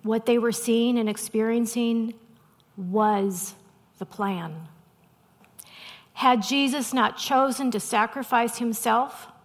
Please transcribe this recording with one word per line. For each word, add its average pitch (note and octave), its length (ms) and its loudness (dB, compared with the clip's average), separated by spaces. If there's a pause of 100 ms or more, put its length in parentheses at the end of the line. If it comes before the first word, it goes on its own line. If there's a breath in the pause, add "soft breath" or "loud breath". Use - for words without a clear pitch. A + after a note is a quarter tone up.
what A3 220 0
they A#3+ 120 4
were A#3 140 2
seeing A#3 480 2
and A3 80 0
experiencing A3+ 1080 0 (600)
was G3 800 0 (420)
the F#3+ 80 -10
plan. E3 640 -6 (1500 loud breath)
Had B3 280 4
Jesus C#4 500 0
not A3+ 220 2
chosen C4 560 0
to G#3+ 80 -2
sacrifice A#3 760 0
himself A#3 720 -2 (160)